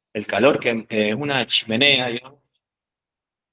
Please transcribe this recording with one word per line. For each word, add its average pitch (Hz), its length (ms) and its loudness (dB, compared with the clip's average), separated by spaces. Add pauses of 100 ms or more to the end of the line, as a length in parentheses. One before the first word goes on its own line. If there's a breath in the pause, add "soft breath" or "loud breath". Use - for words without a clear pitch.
(120)
el 107 140 -8
calor 117 340 2
que, 123 120 -2
eh, 107 380 -2
es 107 60 -2
una 135 300 -2
chimenea, 127 640 2
digamos, 120 320 -12 (1120)